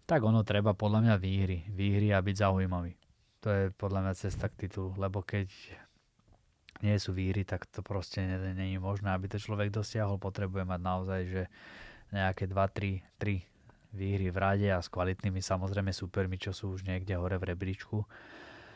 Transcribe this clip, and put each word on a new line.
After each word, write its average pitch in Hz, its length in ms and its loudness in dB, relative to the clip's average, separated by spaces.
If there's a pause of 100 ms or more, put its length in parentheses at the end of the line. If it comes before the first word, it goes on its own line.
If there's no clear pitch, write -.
Tak 156 160 4
ono 110 200 6
treba 101 320 4
podľa 107 280 2
mňa 113 160 6
výhry. 95 500 0
Výhry 101 420 2
a 98 120 6
byť 98 140 0
zaujímavý. 92 580 2 (460)
To - 80 -6
je 101 240 4
podľa 98 300 -2
mňa 95 140 0
cesta 92 300 -4
k - 220 -6
titulu, 92 280 -6
lebo 98 260 -2
keď 98 280 -2 (1300)
nie 104 160 4
sú 98 160 0
výhry, 92 320 0
tak - 220 -4
to - 160 -10
proste 98 380 -6
nie, 92 180 -2 (160)
nie 95 200 -2
je 95 60 -2
možné, 98 320 -2
aby 92 160 0
to 104 100 -4
človek 101 320 -2
dosiahol. 104 480 -2
Potrebuje 95 460 -4
mať 90 160 -2
naozaj, 92 460 -2
že 92 180 -2 (640)
nejaké 95 360 0
dva, 95 220 4
tri, 98 340 -2 (140)
tri 101 300 -2 (460)
výhry 98 380 0
v 90 80 -2
rade 101 300 4
a 95 100 4
s 87 100 -4
kvalitnými 92 540 -2
samozrejme 95 480 0
súpermi, 92 480 -2
čo 95 160 -4
sú 95 200 -6
už 92 120 -8
niekde 92 280 -2
hore 90 220 -2
v 92 140 -4
rebríčku. 95 560 -4 (720)